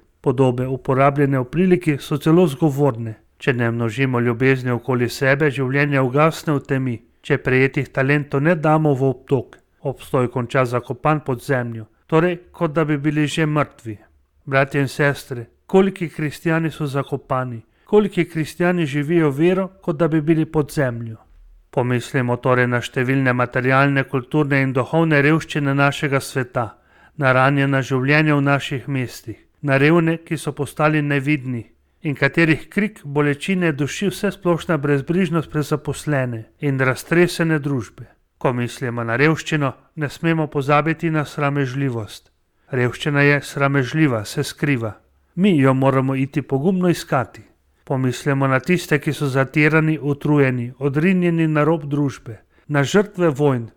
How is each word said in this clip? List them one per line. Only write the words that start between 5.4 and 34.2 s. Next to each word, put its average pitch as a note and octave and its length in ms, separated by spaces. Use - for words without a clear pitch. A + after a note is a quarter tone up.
življenje C#3 500
ugasne D3 560
v C3+ 100
temi. C3 300
Če C#3 160
prejetih C3+ 500
talentov C#3 540
ne E3+ 140
damo D#3 380
v C3 120
obtok, B2+ 520
obstoj C3 520
konča B2+ 300
zakopan B2 560
pod C3 260
zemljo, A#2+ 400
torej E3+ 300
kot E3 240
da D#3+ 100
bi D3+ 140
bili D3 280
že D#3 200
mrtvi. C3+ 500
Bratje C#3 360
in C#3 80
sestre, C3 580
koliki F#3+ 420
kristjani D#3+ 600
so D3+ 160
zakopani, C3 760
koliki G3+ 400
kristjani F3 600
živijo D3 440
vero, F3+ 380
kot E3+ 140
da E3 120
bi D#3 120
bili D#3 260
pod D3+ 280
zemljo. A#2 420
Pomislimo B2 720
torej B2+ 260
na B2 140
številne C3 560
materialne, C3 720
kulturne C#3 540
in C3 100
duhovne D#3 500
revščine D3 520
našega C#3 460
sveta, - 580
na C3+ 160
ranjena C#3 500
življenja C#3+ 520
v C#3+ 80
naših C#3 460
mestih, B2 480
na C#3 160
revne, D#3+ 480
ki D#3 140
so D3 140
postali D3+ 500
nevidni C3+ 640
in D3 120
katerih D#3 560
krik G#3 340
bolečine D3 680
duši C#3+ 360
vsesplošna F3+ 720